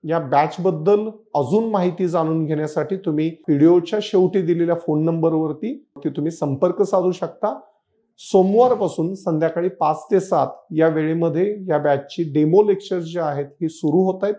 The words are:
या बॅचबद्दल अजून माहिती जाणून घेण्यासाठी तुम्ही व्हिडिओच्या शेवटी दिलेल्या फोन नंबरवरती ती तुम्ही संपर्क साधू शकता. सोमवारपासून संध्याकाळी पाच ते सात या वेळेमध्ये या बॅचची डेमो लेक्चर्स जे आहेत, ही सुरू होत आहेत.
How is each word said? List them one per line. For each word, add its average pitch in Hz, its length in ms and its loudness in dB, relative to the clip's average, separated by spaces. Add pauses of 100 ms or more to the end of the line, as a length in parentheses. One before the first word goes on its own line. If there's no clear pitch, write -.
या 165 160 -2
बॅचबद्दल 156 800 0 (360)
अजून 170 340 0
माहिती 180 380 -2
जाणून 160 380 0
घेण्यासाठी 151 500 -4
तुम्ही 160 400 -2 (120)
व्हिडिओच्या 170 540 4
शेवटी 185 400 2
दिलेल्या 170 340 0
फोन 156 280 -2
नंबरवरती 160 840 -2 (100)
ती - 120 -4
तुम्ही 147 220 -4
संपर्क 160 500 -2
साधू 185 300 0
शकता. 208 480 -6 (580)
सोमवारपासून 196 960 2
संध्याकाळी 165 560 -2
पाच 156 420 -2
ते 190 80 4
सात 165 280 0 (240)
या 160 160 4
वेळेमध्ये 165 720 0 (100)
या 156 100 0
बॅचची 143 460 -2
डेमो 156 400 4
लेक्चर्स 190 420 -2
जे 165 140 -8
आहेत, 143 260 -4 (160)
ही 160 80 -4
सुरू 175 420 0
होत 190 120 -6
आहेत. 208 160 -2